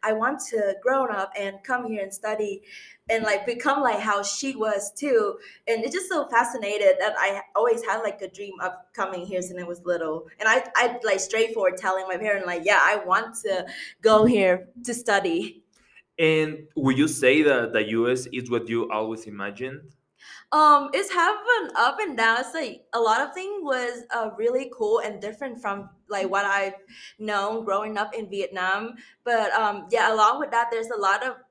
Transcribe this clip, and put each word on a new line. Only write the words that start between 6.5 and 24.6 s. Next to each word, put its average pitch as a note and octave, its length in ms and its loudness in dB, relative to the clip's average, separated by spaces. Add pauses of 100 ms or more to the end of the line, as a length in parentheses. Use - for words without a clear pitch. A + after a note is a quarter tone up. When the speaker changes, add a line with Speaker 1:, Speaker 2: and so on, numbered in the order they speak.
Speaker 1:
that G3+ 180 0
I G3 260 -2 (120)
always A3+ 300 2
had, G#3+ 160 -2
like, A3 200 -6
a F#3+ 80 -10
dream G3 320 -14
of F3+ 120 -4 (200)
coming F#3 340 -6
here F#3 160 -4
since F3+ 180 -10
I F3+ 40 -8
was F3 200 -10
little. E3 420 -4 (140)
And G#3+ 80 2
I, B3 160 4 (100)
I, A#3+ 300 2
like, G3 160 2
straightforward A3 560 0
telling F#3+ 320 -2
my F#3 80 -4
parents, G3 320 -2
like, F3 160 -4
"Yeah, G3 180 6
I F#3+ 140 4
want G3 460 0
to F#3 220 -2 (380)
go G#3+ 220 8
here F#3+ 440 4 (140)
to A#3+ 100 -8
study." G3 680 0 (560)
Speaker 2:
And D#3 560 2
would C3+ 240 2
you D3 80 6
say C3+ 360 4
that B2+ 300 4
the G#2+ 180 2
U A#2 200 2
S B2+ 220 -2
is A#2+ 180 -6
what A#2 180 -2
you A2+ 220 -2
always A2 360 -4
imagined? G#2 560 -10 (680)
Speaker 1:
Um, D4 420 6
it's F#4+ 180 -2
have F4+ 240 2 (240)
an D#4 160 -8
up A#3+ 220 2
and F4+ 180 -4
down. A3+ 240 2
It's, B3+ 140 -8
like, C#4 380 -8
a A#3 80 0
lot A3+ 200 4
of C#4+ 140 -4
things F#4+ 280 -8
was, B3 420 -4 (100)
uh, A3 240 -4
really B3+ 340 -2